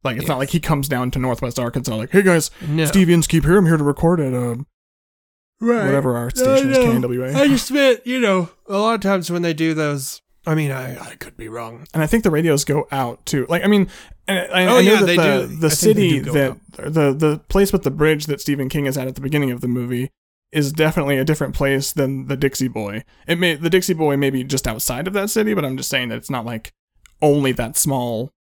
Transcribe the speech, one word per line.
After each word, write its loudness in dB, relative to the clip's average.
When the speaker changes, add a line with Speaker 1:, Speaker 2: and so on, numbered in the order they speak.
Speaker 1:
Like, -4
it's -4
not 0
Speaker 2:
Yes. -4
Speaker 1:
like -4
he 0
comes -2
down -2
to -4
Northwest -4
Arkansas -4
like, -6
"Hey, 6
guys, 2
Speaker 2:
No. 0
Speaker 1:
Steve 4
Inskeep 4
here. 4
I'm 6
here 4
to 0
record 2
at, -2
uh, -4
Speaker 2:
Right. 2
Speaker 1:
whatever 2
our -4
Speaker 2:
No, 0
Speaker 1:
station 4
is, 4
Speaker 2:
no. 4
Speaker 1:
K 4
N 2
W -2
A." -4
Speaker 2:
I 4
just 2
meant, 2
you -2
know, 2
a -4
lot 2
of -2
times 0
when -2
they 0
do 0
those, -4
I 0
mean, 0
I, -8
I -16
could -16
be -14
wrong. -12
Speaker 1:
And 2
I 2
think 2
the 4
radios 2
go -2
out, -4
too. -2
Like, -2
I 2
mean, 4
and -2
I, 0
I 4
Speaker 2:
Oh, 4
Speaker 1:
know 8
Speaker 2:
yeah, 6
Speaker 1:
that 4
Speaker 2:
they 4
Speaker 1:
the, 2
Speaker 2:
do. -10
Speaker 1:
the 0
Speaker 2:
I 4
think -
they -
Speaker 1:
city 2
Speaker 2:
do -8
go -4
Speaker 1:
that, 2
Speaker 2:
out. -12
Speaker 1:
the, 2
the 0
place 2
with 0
the 0
bridge 0
that -6
Stephen -4
King -4
is -4
at -6
at -10
the -14
beginning -2
of -8
the -4
movie -4
is 0
definitely 0
a 0
different -2
place -2
than -4
the -6
Dixie -2
Boy. -8
It -2
may, 0
the -2
Dixie 2
Boy 0
may 2
be -4
just -4
outside -6
of -8
that -2
city, 0
but -2
I'm -4
just -8
saying -2
that -6
it's -14
not, -6
like, -10
only 4
that -4
small -2